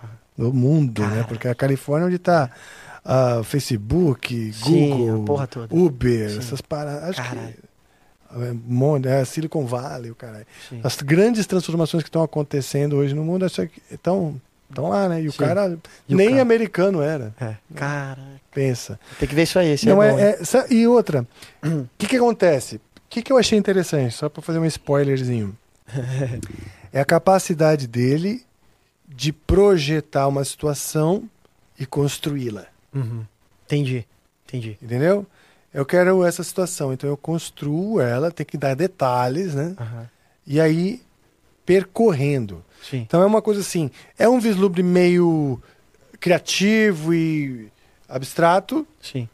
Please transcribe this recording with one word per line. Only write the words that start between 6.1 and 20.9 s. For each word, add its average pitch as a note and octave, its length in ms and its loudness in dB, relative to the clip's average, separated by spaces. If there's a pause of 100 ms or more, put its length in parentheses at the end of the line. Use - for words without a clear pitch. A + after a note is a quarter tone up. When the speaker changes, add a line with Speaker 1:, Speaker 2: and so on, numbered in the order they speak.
Speaker 1:
Sim. G#2 100 -8
Speaker 2:
essas B2+ 200 -8
paradas. D3 480 -8
Acho F3+ 140 -8
Speaker 1:
Caralho. A#2 320 -10
Speaker 2:
que - 140 -20 (640)
é A#2+ 220 -8
um A#2 140 -8
monte, C3 420 0
é C3+ 160 2
Silicon D#3 400 -6
Valley, B2 460 -8
o A2+ 40 -18
caralho. A2 300 -18 (240)
Speaker 1:
Sim. A#2+ 160 -14
Speaker 2:
As B2 160 -2
grandes F#3+ 460 2
transformações E3 580 -2
que - 60 -16
tão E3 120 0
acontecendo C#3+ 760 -2
hoje C#3 180 0
no D#3 100 -4
mundo, F3+ 220 -2
acho F3+ 200 -4
que - 140 -20 (220)
tão, E3+ 360 -2 (360)
tão C#3+ 160 -4
lá, G3 180 0
né? E3 140 -2
E D#3 60 -4
o C#3 40 -4
Speaker 1:
Sim. - 60 -10
Speaker 2:
cara E3+ 400 0 (280)
Speaker 1:
E C3+ 80 -2
o - 40 4
Speaker 2:
nem G3 120 6
Speaker 1:
cara C4+ 120 4
Speaker 2:
americano G3+ 580 2
era. C#3 400 -4
Speaker 1:
É. A2 140 -6 (200)
Caraca. C#3 460 -8 (320)
Speaker 2:
Pensa. B2+ 480 -4 (180)
Speaker 1:
Tem C#3+ 80 -2
que C3 80 -8
ver D#3+ 100 4
isso - 140 0
aí, E3+ 120 4
esse D3 160 0
Speaker 2:
Não, G3+ 160 6
Speaker 1:
é G#3+ 60 6
Speaker 2:
é, G#3+ 40 6
Speaker 1:
bom, - 60 2
hein? G3+ 60 4 (160)
Speaker 2:
é, E3+ 40 -8
sa-, B3+ 260 2
e A#3 160 6
outra, F3+ 400 2 (180)